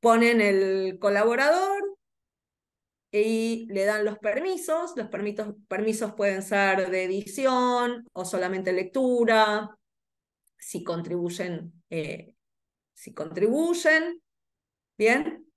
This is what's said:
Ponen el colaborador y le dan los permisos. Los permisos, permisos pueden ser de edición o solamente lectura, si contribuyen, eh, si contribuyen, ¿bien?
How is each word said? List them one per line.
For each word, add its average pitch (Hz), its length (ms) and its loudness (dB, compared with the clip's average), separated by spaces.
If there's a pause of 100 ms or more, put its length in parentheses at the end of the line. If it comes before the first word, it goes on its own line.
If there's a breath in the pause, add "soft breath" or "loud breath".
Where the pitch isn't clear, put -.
Ponen 233 420 6
el 190 560 0
colaborador 285 960 2 (1120)
y 226 640 0
le 196 140 0
dan 214 180 0
los 208 140 -4
permisos. 330 760 -2
Los 220 120 -8
permisos, 208 460 -6 (120)
permisos 214 460 -4
pueden 196 300 -2
ser 196 480 2
de 185 140 0
edición 247 1080 0
o 185 140 -8
solamente 185 480 -2
lectura, 220 1000 2 (880)
si - 220 -10
contribuyen, 170 880 -6 (160)
eh, - 460 -8 (580)
si - 220 -20
contribuyen, 320 1040 2 (760)
¿bien? 269 480 0 (100)